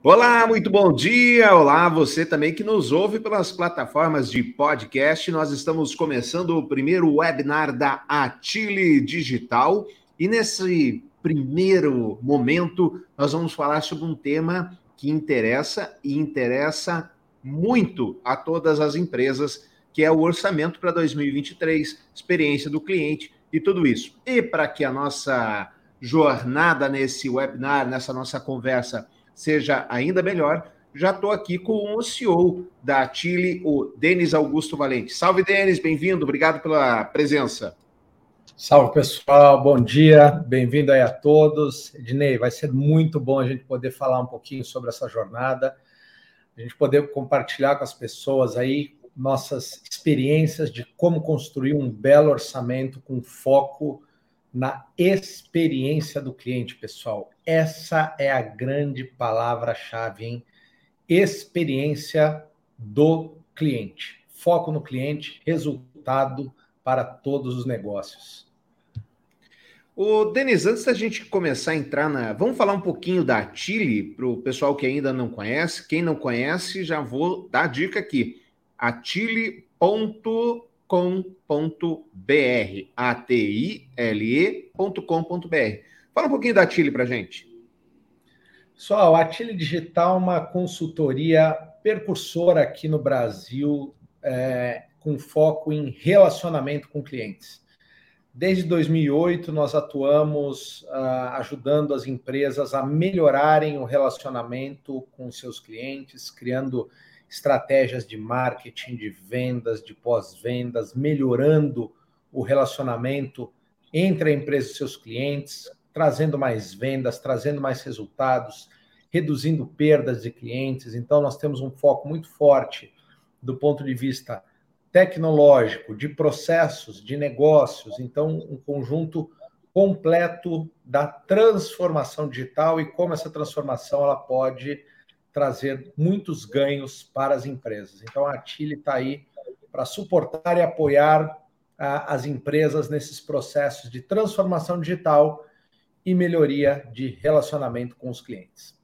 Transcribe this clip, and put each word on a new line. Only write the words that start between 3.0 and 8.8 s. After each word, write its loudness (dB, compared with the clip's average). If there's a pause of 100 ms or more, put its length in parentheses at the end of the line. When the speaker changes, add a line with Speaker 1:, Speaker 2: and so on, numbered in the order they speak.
Speaker 1:
pelas -2
plataformas -2
de -2
podcast. 0
Nós -2
estamos -4
começando -4
o 0
primeiro 2
webinar 0
da -2
Atili 2